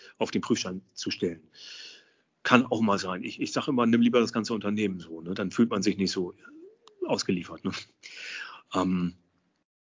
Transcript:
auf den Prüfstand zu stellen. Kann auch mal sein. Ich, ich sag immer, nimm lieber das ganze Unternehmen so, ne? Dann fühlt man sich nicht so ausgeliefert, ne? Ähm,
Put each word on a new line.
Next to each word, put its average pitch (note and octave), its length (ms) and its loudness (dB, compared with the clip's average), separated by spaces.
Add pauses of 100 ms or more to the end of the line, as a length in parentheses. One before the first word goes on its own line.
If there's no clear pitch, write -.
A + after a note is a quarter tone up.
(180)
auf - 140 -2
den G#2 100 -2
Prüfstand F#2 420 -4 (100)
zu - 180 -6
stellen. E2 360 -6 (960)
Kann B2+ 220 6
auch A2+ 160 0
mal G2+ 180 4
sein. F#2 240 -6
Ich, - 180 -8
ich - 120 -4
sag - 140 -2
immer, B2 180 4
nimm A#2 160 6
lieber A#2+ 180 6
das A2 140 2
ganze A2+ 200 -2
Unternehmen G#2 460 -2
so, E2 220 -12
ne? E2+ 120 -6
Dann G2 180 -2
fühlt A#2 180 4
man G#2 120 0
sich F#2+ 160 2
nicht F#2+ 140 2
so F2+ 220 -4 (720)
ausgeliefert, F2+ 600 -2
ne? G2 60 -2 (1000)
Ähm, F2+ 420 0 (840)